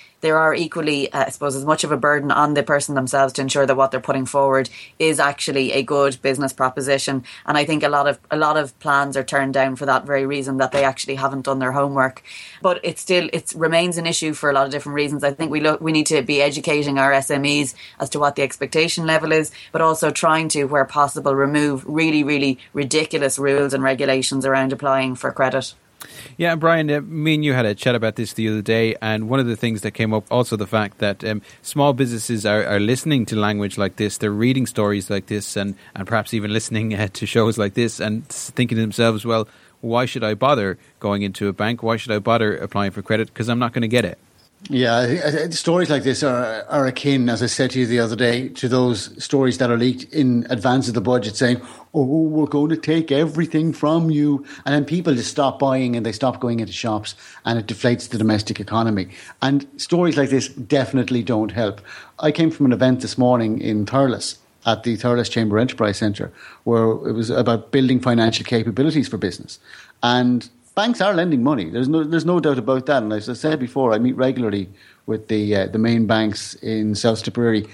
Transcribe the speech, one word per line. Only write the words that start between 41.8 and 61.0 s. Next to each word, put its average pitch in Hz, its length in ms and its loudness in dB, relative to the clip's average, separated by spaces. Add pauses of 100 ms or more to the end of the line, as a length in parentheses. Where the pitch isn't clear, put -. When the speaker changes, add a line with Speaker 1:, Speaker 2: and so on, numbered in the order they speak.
Speaker 2:
Why 113 160 0
should 113 140 -6
I 104 80 0
bother 110 360 2
applying 101 360 -4
for 101 100 -10
credit? 110 320 -2
'Cause 113 160 -4
I'm 120 100 0
not 117 140 -2
gonna 117 140 0
get 113 180 2
it." 85 140 -8 (500)
Speaker 3:
Yeah, 123 260 2
I, 147 480 0
I, 175 60 -4
stories 170 400 0
like 135 140 0
this 131 200 0
are, 120 460 -2
are 139 180 0
akin, 131 420 0
as 113 140 0
I - 20 2
said 127 260 0
to 131 80 -2
you 123 60 2
the 120 140 2
other 113 160 0
day, 120 340 0
to - 180 -6
those 123 560 0
stories 131 360 2
that 123 100 2
are 117 80 2
leaked 127 340 -2
in 127 380 2
advance 123 380 0
of 113 80 -2
the 113 60 -2
budget 110 340 0
saying, 123 260 2 (320)
"Oh, 147 100 2
we're 151 440 2
going 147 220 0
to 160 80 0
take 160 340 0
everything 156 600 0
from 160 360 2
you." 147 340 2 (220)
And 139 80 0
then 147 120 2
people 170 280 0
just 117 160 -2
stop 139 300 0
buying 131 360 0
and 113 80 -2
they 110 100 -2
stop 127 260 -2
going 120 220 -2
into 95 120 -8
shops, 107 400 -4 (300)
and 117 160 0
it 104 80 -6
deflates 120 420 -2
the 117 80 -6
domestic 107 420 0
economy. 107 500 -2 (340)
And 139 240 2 (100)
stories 170 400 0
like 131 140 2
this 131 160 2
definitely 127 760 0